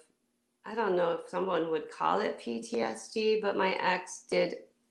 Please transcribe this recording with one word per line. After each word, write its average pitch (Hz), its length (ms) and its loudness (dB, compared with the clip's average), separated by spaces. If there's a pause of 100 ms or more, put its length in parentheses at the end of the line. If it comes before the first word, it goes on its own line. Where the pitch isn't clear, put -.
(640)
I 214 100 -10
don't 208 220 2
know 170 160 4
if 165 160 -6
someone 180 420 0
would 156 200 -2
call 165 300 0
it - 180 -2
P 233 240 -6
T 226 200 -4
S 220 300 -6
D, 214 280 4
but 196 160 0
my 190 180 2
ex - 560 -2
did, 180 260 2 (340)